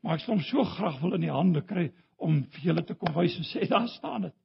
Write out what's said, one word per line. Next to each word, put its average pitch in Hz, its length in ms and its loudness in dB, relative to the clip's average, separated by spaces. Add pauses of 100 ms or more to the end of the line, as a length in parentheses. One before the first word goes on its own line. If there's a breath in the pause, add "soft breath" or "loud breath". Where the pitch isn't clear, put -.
Maar 165 160 0
ek - 60 -8
sal 226 120 0
hom 156 100 0
so 262 180 2 (120)
graag 165 260 -2
wil 185 160 0
in 165 80 0
die 151 60 -2
hande 151 340 4
kry 180 220 -2 (340 soft breath)
om 156 200 4 (120)
vir 147 140 -2
julle 165 180 2
te - 120 -8
kom 165 180 -4
wys 175 220 2
en 160 80 -6
sê, - 220 -2
"Daar 240 200 2
staan 233 400 -6
dit." - 60 -12 (100)